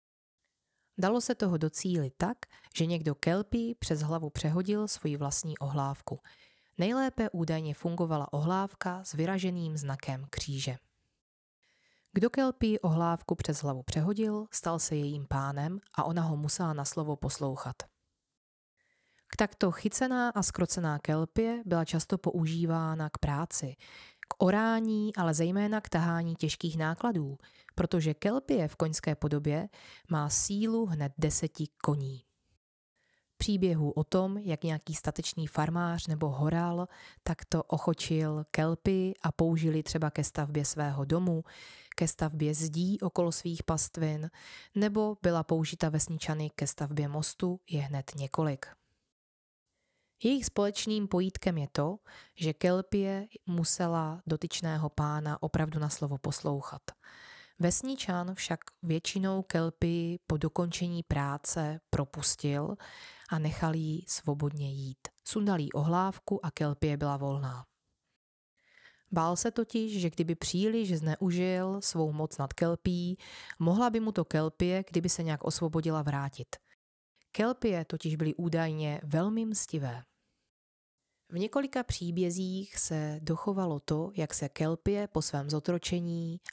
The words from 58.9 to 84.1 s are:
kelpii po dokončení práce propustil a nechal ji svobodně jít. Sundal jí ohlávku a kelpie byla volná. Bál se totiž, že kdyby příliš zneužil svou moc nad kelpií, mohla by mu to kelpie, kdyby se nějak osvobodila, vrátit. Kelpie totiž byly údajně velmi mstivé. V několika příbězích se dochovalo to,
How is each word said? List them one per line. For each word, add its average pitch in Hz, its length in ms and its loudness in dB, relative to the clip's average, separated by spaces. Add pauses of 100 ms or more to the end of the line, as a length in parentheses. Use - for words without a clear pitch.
kelpii 170 840 0
po 156 100 2
dokončení 170 640 -2
práce 147 760 -2 (100)
propustil 143 880 0 (540)
a 160 100 -2
nechal 160 360 0
ji 160 320 -2
svobodně 147 640 -2
jít. 135 360 -8 (160)
Sundal 202 360 2
jí 143 140 -2
ohlávku 180 720 0
a 147 60 -4
kelpie 147 460 0
byla 143 200 0
volná. 139 480 -4 (1500)
Bál 175 240 2
se - 160 0
totiž, 220 500 0
že 170 80 4
kdyby 165 260 0
příliš 202 640 2
zneužil 185 840 0
svou 156 300 0
moc 151 260 -4
nad 139 160 -2
kelpií, 175 640 0 (420)
mohla 196 300 4
by 226 100 0
mu 220 120 0
to 175 140 0
kelpie, 180 640 0
kdyby 175 180 2
se - 140 0
nějak 156 200 -2
osvobodila, 160 580 0
vrátit. 139 540 -4 (760)
Kelpie 214 540 2
totiž 156 300 -2
byly 156 200 0
údajně 156 680 0
velmi 196 420 0
mstivé. 139 580 -4 (1300)
V 170 80 -6
několika 254 460 0
příbězích 185 920 -2
se 151 440 -2
dochovalo 165 580 0
to, 160 360 -2